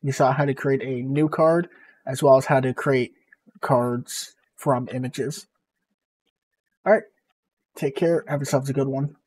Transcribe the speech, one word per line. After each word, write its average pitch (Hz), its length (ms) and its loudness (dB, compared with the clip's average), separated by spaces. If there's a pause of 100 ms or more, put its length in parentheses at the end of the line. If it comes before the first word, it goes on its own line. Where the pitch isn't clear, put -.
You 139 100 -4
saw 131 200 2
how 143 140 0
to 139 80 0
create 139 300 0
a 127 180 -6
new 143 280 0
card, 165 400 2 (360)
as 135 180 -6
well 135 140 8
as 135 80 2
how 143 140 2
to 131 140 -2
create 131 400 -2 (480)
cards 123 760 -2 (200)
from 135 360 -2
images. 127 560 -6 (1400)
All 196 80 6
right, 220 100 2 (720)
take 143 200 -4
care, 170 320 0
have 147 120 -4
yourselves 139 300 -2
a 131 40 -4
good 135 160 -2
one 139 260 -6 (120)